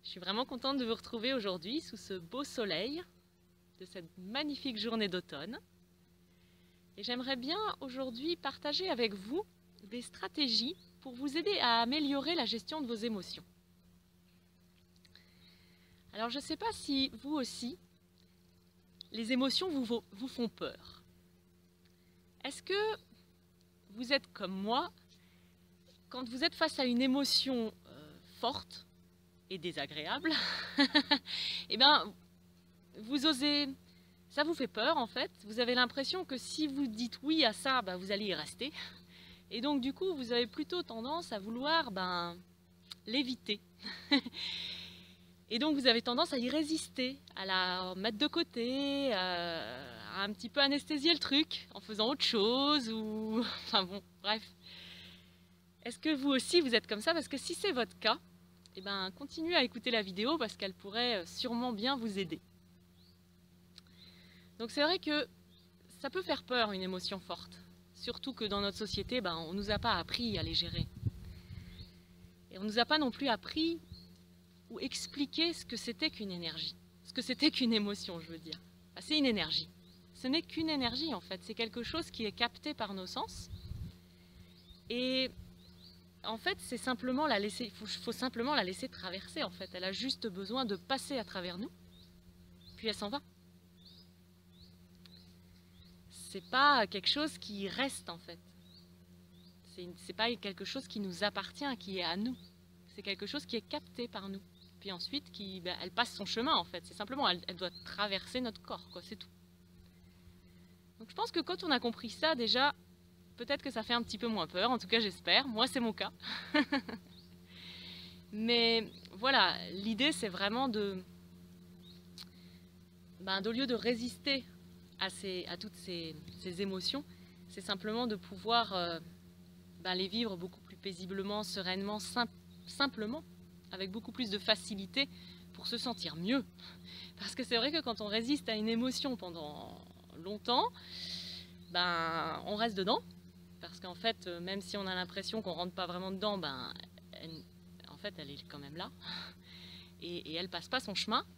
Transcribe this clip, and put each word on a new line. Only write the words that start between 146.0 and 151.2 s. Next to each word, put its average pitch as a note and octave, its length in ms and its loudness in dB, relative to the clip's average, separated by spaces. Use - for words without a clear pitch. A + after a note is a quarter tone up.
dedans, G3 260 0
ben, C3+ 360 -6
elle, D#3+ 320 -12
en - 80 -18
fait, G3+ 220 -10
elle D3 120 -12
est C#3 200 -14
quand D3 100 -12
même C#3+ 160 -14
là. F#3+ 160 -8
Et, F3 160 -6
et - 160 -8
elle F3+ 160 -4
passe E3+ 180 -8
pas C4 140 0
son G#3 140 -8
chemin A3 300 0